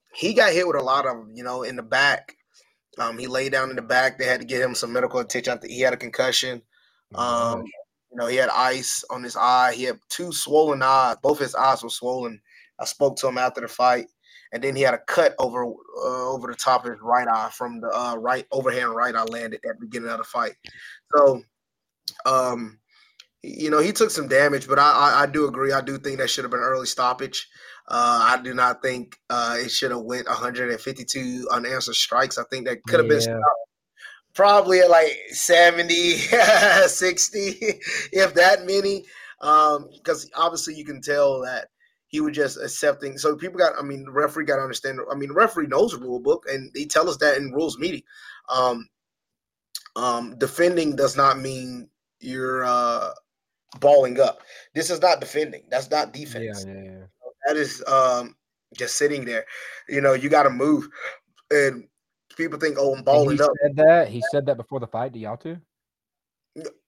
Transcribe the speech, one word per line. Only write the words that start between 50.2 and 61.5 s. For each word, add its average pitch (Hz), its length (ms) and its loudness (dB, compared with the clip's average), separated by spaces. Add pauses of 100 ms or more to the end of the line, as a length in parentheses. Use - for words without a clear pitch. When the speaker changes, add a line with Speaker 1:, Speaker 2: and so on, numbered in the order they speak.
Speaker 1:
defending 160 580 0
does 135 200 0
not 135 220 2
mean 127 500 -12 (320)
you're, 131 440 -6
uh, 120 480 0 (680)
balling 135 400 6
up. 131 200 2 (340)
This 156 160 -2
is 165 120 -4
not 170 180 4
defending. 143 500 -6
That's 131 200 -4
not 151 240 -2
defense. 113 520 -10
Speaker 2:
Yeah, 95 80 -14
yeah, 95 80 -16
yeah. 95 240 -20 (400)
Speaker 1:
That 151 100 0
is, - 300 -4
um, 127 500 2 (400)
just 120 200 -6
sitting 147 280 -2
there. 113 220 -6 (420)
You 143 120 -2
know, 139 140 4
you 131 160 -4
gotta 147 200 6
move. 139 380 0 (640)